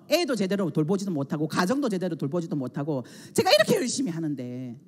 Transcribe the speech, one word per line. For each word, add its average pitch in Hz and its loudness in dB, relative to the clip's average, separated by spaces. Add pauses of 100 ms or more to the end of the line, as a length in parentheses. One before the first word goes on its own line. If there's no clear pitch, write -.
(100)
애도 294 4
제대로 190 2
돌보지도 180 0
못하고 147 -2
가정도 226 2
제대로 180 -2
돌보지도 160 -2
못하고 143 -4 (280)
제가 - 2
이렇게 605 6
열심히 269 -2
하는데 127 -6